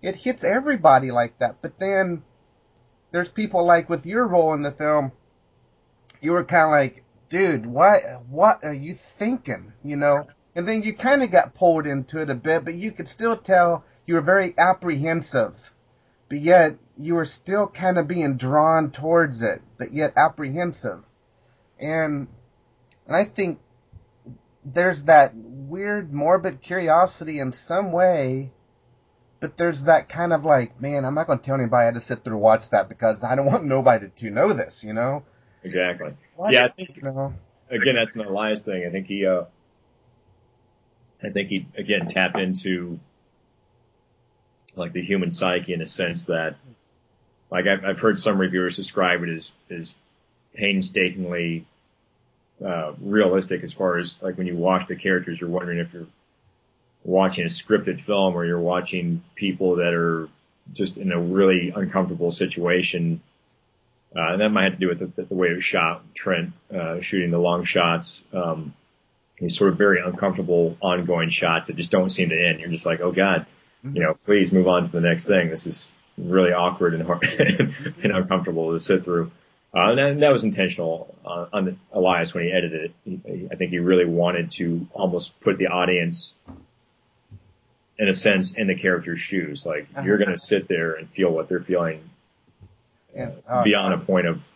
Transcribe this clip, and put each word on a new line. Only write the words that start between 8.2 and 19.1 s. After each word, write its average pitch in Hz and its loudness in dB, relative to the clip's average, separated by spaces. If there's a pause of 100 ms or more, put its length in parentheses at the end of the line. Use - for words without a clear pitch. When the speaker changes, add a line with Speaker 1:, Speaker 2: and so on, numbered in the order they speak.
Speaker 1:
what 175 4
are 151 -6
you 147 -10 (220)
thinking?" 147 -6 (100)
You 143 -6
know? 143 2 (280)
And 175 -4
then 220 -2
you 214 -4
kinda 262 2
got 175 4
pulled 160 2
into 139 -6
it 147 -4
a 131 -2
bit, 151 -2
but 170 -8
you 202 -8
could 165 -14
still 226 -2
tell 175 2 (220)
you 170 -2
were 165 2
very 180 2
apprehensive. 165 0 (760)
But 143 -6
yet, 160 6 (220)
you 160 -4
were 160 0
still 196 -4
kinda 180 0
being 151 -2
drawn 151 2
towards 147 0